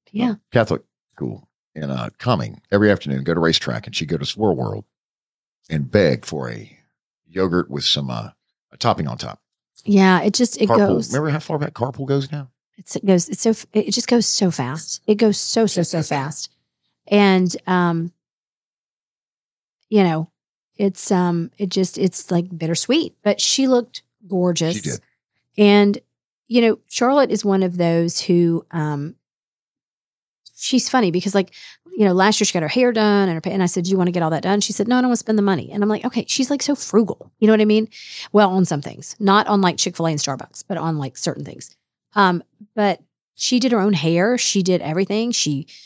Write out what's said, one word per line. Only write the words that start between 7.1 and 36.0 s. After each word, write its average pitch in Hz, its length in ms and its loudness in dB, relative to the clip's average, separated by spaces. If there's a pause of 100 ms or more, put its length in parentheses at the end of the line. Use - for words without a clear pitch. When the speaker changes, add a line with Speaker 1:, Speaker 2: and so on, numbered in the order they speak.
Speaker 2:
yogurt 90 440 0
with 69 140 -6
some, 69 260 -2
uh, 55 180 -8 (420)
a - 60 -20
topping 90 300 0
on 62 100 -8
top. - 240 -12 (420)
Speaker 1:
Yeah, 190 380 4
it 208 140 0
just, 247 260 -2
it 214 80 2
Speaker 2:
Carpool. 202 200 4
Speaker 1:
goes. - 220 -2
Speaker 2:
Remember 147 200 -2
how 151 80 -2
far 156 180 -6
back 143 160 -6
carpool 131 320 -6
goes 139 260 -2
now? 143 200 -10 (260)
Speaker 1:
It's, - 180 -12
it - 80 -8
goes, 190 260 2
it's 226 120 -8
so, 233 80 0
f-, - 240 -2
it 208 200 -2
just - 140 -4
goes 233 200 2
so 185 240 0
fast. 135 560 -8
It 214 80 4
goes 214 240 2
so, - 260 0
so, 180 160 0
so 160 220 -2
Speaker 2:
<laughs> - 0 -
Speaker 1:
fast. 147 480 -6 (560)
And, 190 580 4
um, 175 460 0 (1800)
you 202 140 4
know, 165 260 0 (480)
it's, 196 340 -2
um, 170 460 2
it 196 120 -4
just, 190 280 -2
it's, - 320 -2
like, 175 260 -2
bittersweet, 170 680 -2
but 202 180 0
she - 260 0
looked 247 360 0 (220)
gorgeous. 170 500 0
Speaker 2:
She 104 60 -6
did. - 180 -8 (580)
Speaker 1:
And, 202 400 6 (500)
you 233 140 2
know, 226 260 4
Charlotte 269 420 2
is 208 140 -2
one 190 180 2
of 180 140 -2
those 170 460 0
who, 170 500 2
um, 151 440 -6 (1400)
she's - 320 -2
funny 220 240 2
because, 185 240 -2
like, 190 180 0 (440)
you 214 80 4
know, 185 80 4
last 190 260 4
year 208 60 0
she - 80 0
got 175 100 -2
her 151 60 -2
hair 247 240 2
done 208 340 2
and 170 60 -2
her 160 80 -6
pa-, 190 80 -6
and 190 120 -2
I 180 40 2
said, 175 180 -2
"Do 185 80 -4
you 190 60 2
wanna 180 140 2
get 175 120 -2
all 160 60 0
that 151 140 -2
done?" 196 180 0
She 208 100 -4
said, 202 160 -4
"No, 247 100 2
I 254 40 2
don't 254 80 0
wanna 240 80 2
spend 220 200 -2
the 208 60 2
money." 190 280 0
And 208 120 -2
I'm 208 60 2
like, 214 160 -2